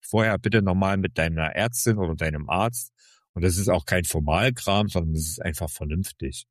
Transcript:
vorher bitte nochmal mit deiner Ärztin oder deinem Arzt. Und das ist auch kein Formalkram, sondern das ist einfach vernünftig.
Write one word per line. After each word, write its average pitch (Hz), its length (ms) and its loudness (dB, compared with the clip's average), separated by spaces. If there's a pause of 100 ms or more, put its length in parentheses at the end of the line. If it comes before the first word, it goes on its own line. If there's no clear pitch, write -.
vorher 110 380 2
bitte 107 240 4
nochmal 95 340 2
mit 95 200 -2
deiner 80 380 0
Ärztin 113 440 0
oder 82 180 -2
deinem 78 320 -4
Arzt. 113 440 -2 (420)
Und 87 80 -2
das 90 140 4
ist 98 120 0
auch 87 160 2
kein 87 200 0
Formalkram, 98 840 0
sondern 82 260 -2
das 78 140 -2
ist - 140 -8
einfach 80 280 -4
vernünftig. - 800 -6